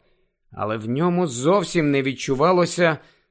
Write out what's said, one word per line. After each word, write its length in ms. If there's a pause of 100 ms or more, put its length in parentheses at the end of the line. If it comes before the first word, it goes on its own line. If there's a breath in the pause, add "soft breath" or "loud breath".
(560)
Але 200
в 120
ньому 380
зовсім 640
не 120
відчувалося 960 (320 soft breath)